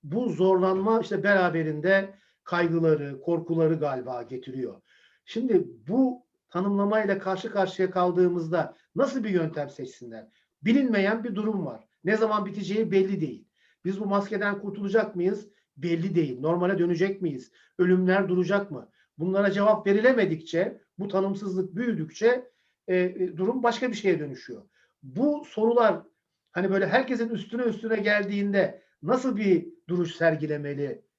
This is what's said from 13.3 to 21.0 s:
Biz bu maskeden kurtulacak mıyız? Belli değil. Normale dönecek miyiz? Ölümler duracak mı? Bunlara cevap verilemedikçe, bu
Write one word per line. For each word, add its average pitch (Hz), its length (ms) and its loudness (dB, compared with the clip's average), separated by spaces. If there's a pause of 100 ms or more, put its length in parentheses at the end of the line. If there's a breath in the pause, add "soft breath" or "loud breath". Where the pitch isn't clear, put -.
Biz 196 140 -4
bu 214 60 -6
maskeden 202 560 -2
kurtulacak 202 540 -2
mıyız? 185 320 -2 (300 soft breath)
Belli 165 380 -2
değil. 135 260 0
Normale 175 380 0
dönecek 175 420 0
miyiz? 143 300 -6 (260 soft breath)
Ölümler 185 520 4
duracak 185 420 0
mı? 123 180 -12 (280)
Bunlara 190 340 0
cevap 214 360 2
verilemedikçe, 202 920 2 (180)
bu 202 80 -6